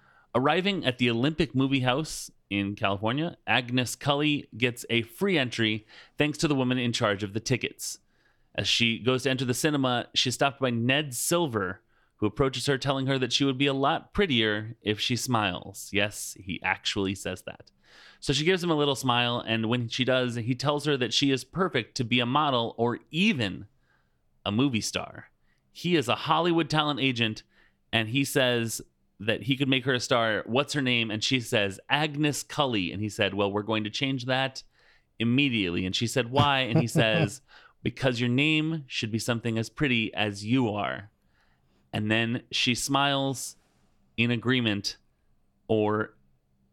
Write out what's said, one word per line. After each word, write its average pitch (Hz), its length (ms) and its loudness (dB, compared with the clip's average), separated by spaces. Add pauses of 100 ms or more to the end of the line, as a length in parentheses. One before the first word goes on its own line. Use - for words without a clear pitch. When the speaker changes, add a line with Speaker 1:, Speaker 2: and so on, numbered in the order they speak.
(340)
Speaker 1:
Arriving 165 500 0
at - 140 -2
the 123 100 2
Olympic 139 460 0
Movie 135 260 2
House 127 520 -2 (180)
in 101 240 0
California, 110 640 -2 (100)
Agnes 123 480 0
Cully 147 600 0
gets 120 340 -2
a 117 120 2
free 185 360 0
entry 113 480 0 (300)
thanks 147 220 0
to 165 100 2
the 147 80 2
woman 127 220 2
in 123 140 0
charge 104 300 0
of 101 100 -4
the 107 80 -4
tickets. - 580 -4 (580)
As 101 100 -2
she 113 320 2
goes 123 240 0
to 135 80 2
enter 131 140 0
the 120 100 0
cinema, 131 600 0
she's - 200 0
stopped 139 260 0
by 131 100 2
Ned 127 440 0
Silver, 117 640 0 (360)
who 107 100 0
approaches 127 400 0
her 143 100 2
telling 135 300 -2
her 135 120 2
that 127 140 -2
she - 120 4
would 135 120 2
be 139 100 2
a 139 60 2
lot 135 400 0
prettier 113 720 2
if 104 160 0
she - 160 -2
smiles. 104 800 -2
Yes, 101 460 -2
he 92 240 -8
actually 95 520 -2
says 92 280 -8
that. - 280 -18 (480)
So - 140 -2
she 139 120 0
gives 180 180 2
him 175 80 0
a 160 60 2
little 143 200 2
smile, 120 500 0
and 113 200 0
when 117 220 0
she 127 160 -2
does, 127 300 2
he 120 220 -2
tells 143 300 0
her 147 100 2
that 123 180 0
she 143 160 4
is 131 140 0
perfect 151 520 -4
to 131 80 -2
be 120 140 2
a 120 80 2
model 131 500 0
or 117 220 0 (140)
even 151 540 0 (800)
a 98 60 -2
movie 117 300 2
star. - 500 -10 (420)
He 175 240 0
is 127 120 0
a 113 80 0
Hollywood 165 520 0
talent 151 320 0
agent, 117 440 0 (480)
and 113 180 0
he 139 140 0
says 123 580 0 (380)
that 101 220 -2
he 120 140 0
could 135 120 0
make 131 160 2
her 135 100 2
a 120 60 0
star. 113 460 2
"What's 123 280 0
her 147 80 0
name?" 120 280 0
And 107 120 -4
she 131 180 2
says, 104 380 0 (100)
"Agnes 147 540 0
Cully." 117 500 -2
And 98 100 -6
he 107 60 -2
said, 98 260 -2
"Well, 101 160 0
we're 104 120 -2
going 110 220 -2
to 104 60 -6
change 135 360 -4
that 131 360 -2 (580)
immediately." 113 640 2
And 95 80 -2
she 120 140 -2
said, 117 220 -2
"Why?" 139 300 4
And 127 200 2
he 120 60 2
Speaker 2:
<laughs> 135 140 -2
Speaker 1:
says, 107 400 0 (420)
"Because 123 380 -2
your 123 80 2
name 156 600 2
should - 240 -6
be 113 80 0
something 113 380 -2
as 113 120 -2
pretty 120 440 0
as 104 300 -2
you 120 280 2
are." 98 380 -6 (840)
And 107 180 -2
then 117 320 0 (100)
she - 220 0
smiles 139 840 -2 (600)
in 120 140 2
agreement 117 680 0 (720)
or, 107 460 0 (580)